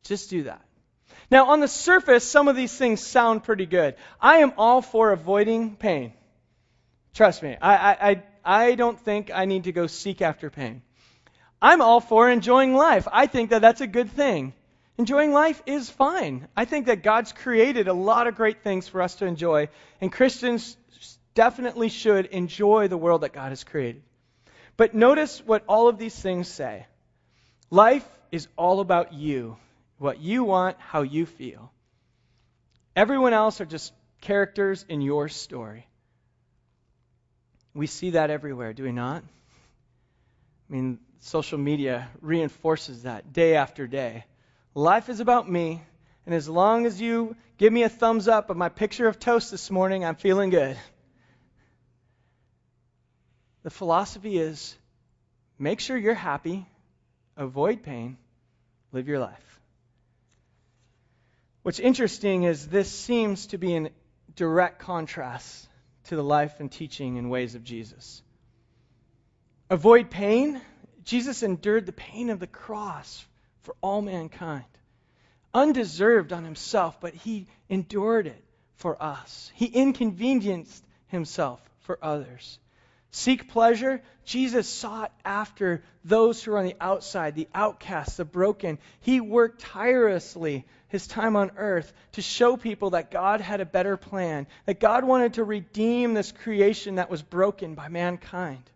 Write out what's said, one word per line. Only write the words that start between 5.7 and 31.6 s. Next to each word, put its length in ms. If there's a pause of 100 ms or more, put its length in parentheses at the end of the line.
pain. 340 (1040)
Trust 280
me, 180
I, 140
I, 340
I, 140 (200)
I 300
don't 260
think 320
I 140
need 200
to 60
go 140
seek 380
after 260
pain. 320 (800)
I'm 180
all 200
for 280
enjoying 460
life. 400
I 140
think 240
that 100
that's 200
a 40
good 240
thing. 420 (460)
Enjoying 340
life 360
is 240
fine. 560 (100)
I 80
think 220
that 160
God's 280
created 560
a 60
lot 320
of 80
great 300
things 240
for 120
us 180
to 100
enjoy, 420 (320)
and 100
Christians 640 (600)
definitely 540
should 360
enjoy 640
the 100
world 240
that 100
God 180
has 140
created. 380 (720)
But 200
notice 500
what 220
all 220
of 100
these 200
things 280
say. 400 (840)
Life 400 (220)
is 160 (100)
all 220
about 340
you, 440 (420)
what 200
you 260
want, 340
how 240
you 240
feel. 440 (1200)